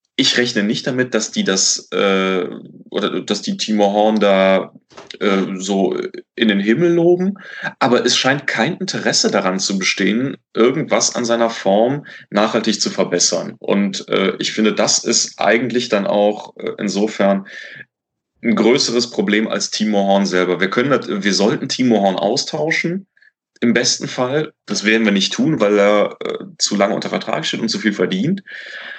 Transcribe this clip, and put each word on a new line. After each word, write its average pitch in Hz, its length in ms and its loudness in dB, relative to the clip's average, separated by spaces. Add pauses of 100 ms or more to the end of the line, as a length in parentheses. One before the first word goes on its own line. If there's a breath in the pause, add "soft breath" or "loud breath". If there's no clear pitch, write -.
(160)
ich - 220 0
rechne 120 240 0
nicht 110 240 -2
damit, 127 260 -2
dass 110 200 -2
die 107 100 -2
das, - 480 0
äh, 95 560 0 (420)
oder - 340 -4
dass 101 200 -4
die 98 140 -4
Timo 104 360 0
Horn 107 280 4
da, 95 520 4 (460)
äh, 98 240 2 (140)
so 98 420 0 (380)
in - 100 2
den - 140 2
Himmel 156 320 2
loben. 180 420 2 (460 loud breath)
Aber 120 260 2
es 123 100 2
scheint 139 300 0
kein 147 300 -2
Interesse 117 560 0
daran 95 260 0
zu 98 180 -2
bestehen, 107 600 0 (180)
irgendwas 120 600 2
an 120 80 -2
seiner 117 260 2
Form 117 560 0 (240 loud breath)
nachhaltig 107 500 0
zu 104 100 -2
verbessern. 87 680 -2
Und, 98 500 -2
äh, 98 300 0
ich 104 140 -4
finde, 107 200 2
das - 300 0
ist - 380 -2
eigentlich 120 480 0
dann 101 180 0
auch, 104 520 0
äh, - 200 -6
insofern 98 720 0 (920 loud breath)
ein 113 140 0
größeres 117 560 2
Problem 104 380 0
als - 240 -4
Timo 107 260 0
Horn 98 280 2
selber. 90 340 0
Wir 95 100 0
können 123 200 0
das, 127 180 0
wir 98 260 -2
sollten 110 340 0
Timo 120 320 2
Horn 98 140 2
austauschen, 156 920 -2 (500 soft breath)
im 120 160 2
besten 120 320 0
Fall. 135 460 -2 (140)
Das 98 180 -4
werden 110 220 4
wir 101 60 2
nicht 98 200 0
tun, 143 260 0
weil 104 180 4
er, 101 440 2
äh, - 240 -8 (140)
zu - 180 -2
lange 185 180 2
unter - 140 -4
Vertrag 107 360 -4
steht - 140 -4
und 226 100 -2
zu - 120 -4
viel 98 120 0
verdient. 104 520 0 (540 loud breath)